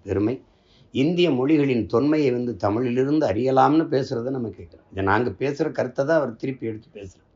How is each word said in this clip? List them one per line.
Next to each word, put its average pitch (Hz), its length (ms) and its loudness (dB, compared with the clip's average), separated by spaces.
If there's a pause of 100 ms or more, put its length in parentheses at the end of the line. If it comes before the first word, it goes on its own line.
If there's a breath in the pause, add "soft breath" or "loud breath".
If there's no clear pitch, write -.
பெருமை, 101 320 -2 (580 soft breath)
இந்திய 165 380 2
மொழிகளின் 135 540 2
தொன்மையை 143 460 2
வந்து 120 300 -4
தமிழிலிருந்து 127 640 0
அறியலாம்னு 131 640 2
பேசுறதை 127 420 -2
நம்ம 120 200 -6
கேட்கிறோம். - 420 -18
இதை 98 120 -4
நாங்க 107 260 2
பேசுற 139 420 -4
கருத்தை 123 340 -2
தான் 160 120 2
அவர் 120 180 -2
திருப்பி 131 320 -8
எடுத்து 107 260 -10
பேசுறார். 101 420 -18